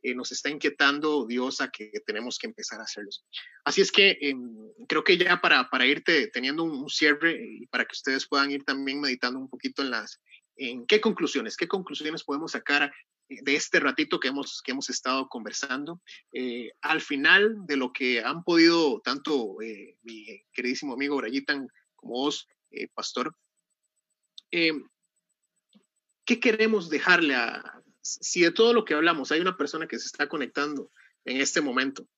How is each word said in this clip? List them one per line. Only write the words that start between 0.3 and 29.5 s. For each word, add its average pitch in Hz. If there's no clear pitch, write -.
está 139
inquietando 147
Dios 127
a 127
que 107
tenemos 113
que 117
empezar 107
a -
hacerlos. 104
Así 143
es -
que, 196
em, 131
creo 156
que 175
ya 175
para, 147
para 127
irte 147
teniendo 139
un, 160
un 139
cierre, 151
eh, 110
y 120
para 117
que -
ustedes 135
puedan 143
ir 139
también 139
meditando 127
un 131
poquito 131
en 131
las, 110
en 247
qué 214
conclusiones, 147
qué 170
conclusiones 160
podemos 151
sacar, 143
eh, 131
de 139
este 151
ratito 147
que 139
hemos, 135
que 131
hemos 135
estado 131
conversando. 139
Eh, 123
al 156
final 190
de 147
lo 127
que 123
han 156
podido, 165
tanto, 123
eh, 107
mi 110
queridísimo 123
amigo 143
Brayitan 135
como -
vos, 139
eh, -
Pastor, 127
eh, 165
¿qué 233
queremos 220
dejarle 151
a, -
si -
de 165
todo 226
lo 220
que -
hablamos 151
hay 160
una 185